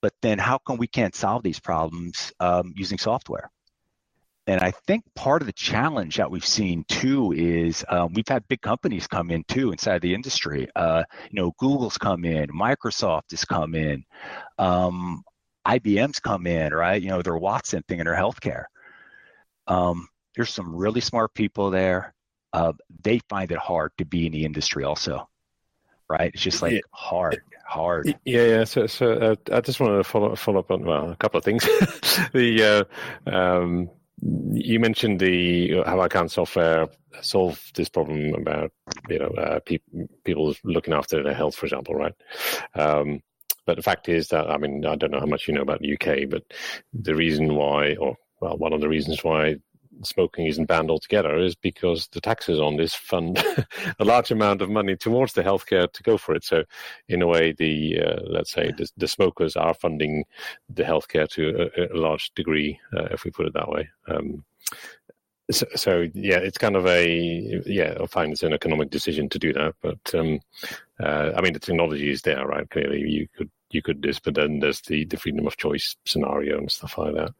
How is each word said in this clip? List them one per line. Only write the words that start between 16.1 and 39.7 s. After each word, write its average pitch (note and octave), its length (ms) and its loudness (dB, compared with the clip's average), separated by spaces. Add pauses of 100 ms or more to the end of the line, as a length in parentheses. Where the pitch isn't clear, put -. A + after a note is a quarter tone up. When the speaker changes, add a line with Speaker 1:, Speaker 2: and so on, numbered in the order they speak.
Speaker 1:
come F2+ 260 -4
in, D#2+ 260 0
right? F2 300 2
You F#2 60 -6
know, F#2 140 -2
their E2+ 140 -2
Watson F#2 500 -2
thing F2+ 120 -6
in D#2+ 80 -2
their E2+ 80 0
healthcare. - 500 -4 (1000)
Um, F2 420 0 (260)
there's A#2 160 -2
some E2+ 240 -8
really A2 280 0
smart A2+ 300 0
people G2+ 380 0
there. F#2 440 0 (380)
Uh, E2 200 2 (320)
they A2+ 240 2
find F#2+ 240 -4
it E2 60 -4
hard D#2+ 400 -2
to F2+ 60 -2
be E2 220 -2
in D#2+ 60 -2
the D#2 120 -2
industry D2+ 380 -4
also, C#2+ 460 -4 (800)
right? D#2+ 260 0
It's - 80 -6
just, - 180 0
like, E2+ 120 2
Speaker 2:
Yeah. A2+ 80 2 (100)
Speaker 1:
hard, F2 520 -2 (220)
hard. E2 420 -2
Speaker 2:
Y-, - 180 -2
yeah, A#2+ 220 4
yeah. A2+ 180 6
So, A2 240 2
so, A#2+ 240 2
uh, A2 240 4 (160)
I A2+ 80 4
just - 180 -2
wanted G#2 200 4
to F#2+ 60 4
follow, G#2+ 300 2
follow G2 240 0
up F#2 140 0
on, F#2 120 0
well, D#2+ 260 0
a F2 60 -8
couple - 220 0
of - 60 -2
things. A2 200 2
<laughs> - 680 2
The, A2 560 6 (400)
uh, - 20 -4
um, F2+ 600 2 (600)
you A2+ 300 2
mentioned A2 400 2
the, F2+ 640 4
how F2+ 240 2
can F2 200 2
software E2 600 2 (340)
solve F#2 400 0 (120)
this D#2 140 -2
problem D2+ 460 -2
about, D2+ 380 -2 (360)
you D#2+ 100 0
know, D2 100 -2
uh, D#2 320 -2
peop-, - 240 -4 (400)